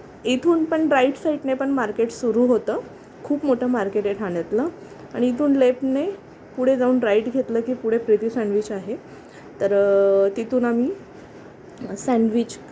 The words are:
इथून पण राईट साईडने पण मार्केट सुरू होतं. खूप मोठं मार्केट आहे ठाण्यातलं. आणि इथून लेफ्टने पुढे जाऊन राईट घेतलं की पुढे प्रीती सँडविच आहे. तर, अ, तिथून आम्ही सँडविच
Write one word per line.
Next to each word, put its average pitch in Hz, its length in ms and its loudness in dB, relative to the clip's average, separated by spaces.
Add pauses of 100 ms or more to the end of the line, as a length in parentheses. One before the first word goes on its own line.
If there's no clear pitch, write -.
(240)
इथून 311 400 2
पण 320 240 0
राईट 277 280 2
साईडने 285 380 -2
पण 269 160 -2
मार्केट 226 400 -2
सुरू 233 360 2
होतं. 240 320 0 (460)
खूप 294 200 -2
मोठं 254 220 0
मार्केट 208 400 -2
आहे 202 80 0
ठाण्यातलं. 202 520 -2 (480)
आणि 240 140 0
इथून 277 240 2
लेफ्टने 262 540 2 (500)
पुढे 262 200 2
जाऊन 247 220 2
राईट 220 340 0
घेतलं 240 280 -2
की 247 140 -4
पुढे 226 240 0
प्रीती 226 320 2
सँडविच 214 420 -2
आहे. 196 240 -8 (640)
तर, 196 120 2
अ, 196 640 4
तिथून 240 280 0
आम्ही 240 260 0 (1040)
सँडविच 226 640 0 (140)